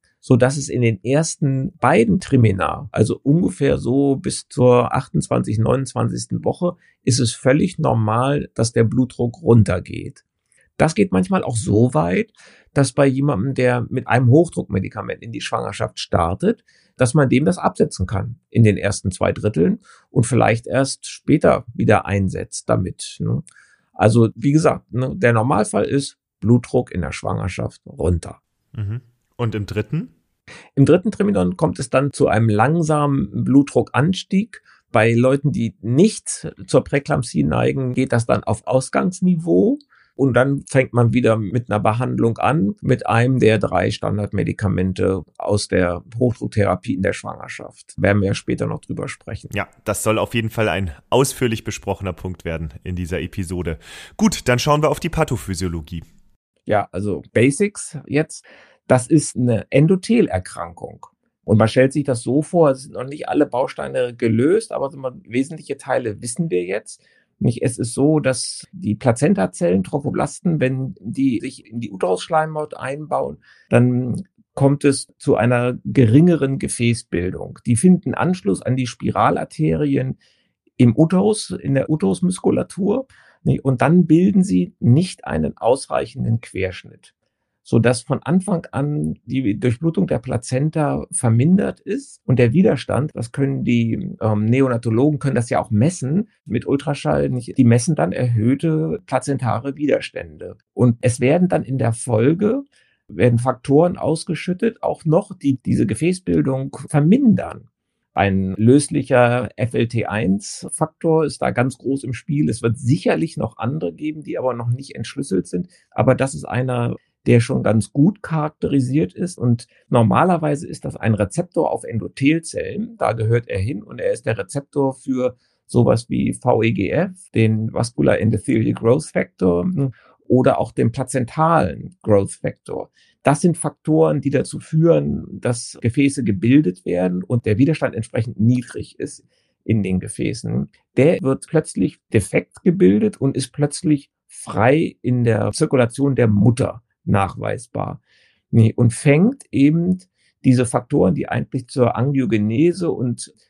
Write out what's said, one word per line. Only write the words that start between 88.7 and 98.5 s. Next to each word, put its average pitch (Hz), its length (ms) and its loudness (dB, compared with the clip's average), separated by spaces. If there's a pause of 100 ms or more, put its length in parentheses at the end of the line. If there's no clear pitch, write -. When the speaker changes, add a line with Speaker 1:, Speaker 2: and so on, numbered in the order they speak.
Speaker 1:
an 147 440 -4 (100)
die 117 340 -2
Durchblutung 160 460 0
der 135 140 -2
Plazenta 139 920 -4
vermindert 127 720 2
ist - 440 -10
und 123 140 0
der 120 160 4
Widerstand, 151 640 0
das - 160 -8
können 139 320 -4
die, 117 580 -2
ähm, 107 240 0
Neonatologen 123 720 2
können 139 160 -2
das 120 160 -2
ja - 100 0
auch - 120 -4
messen 143 580 0 (160)
mit - 220 -6
Ultraschall, 143 640 -2
nicht? 120 280 -8
Die 131 60 6
messen 120 320 4
dann 170 160 0
erhöhte 139 960 0